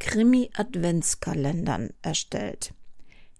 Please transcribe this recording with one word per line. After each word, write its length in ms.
Krimi-Adventskalendern 1900
erstellt. 720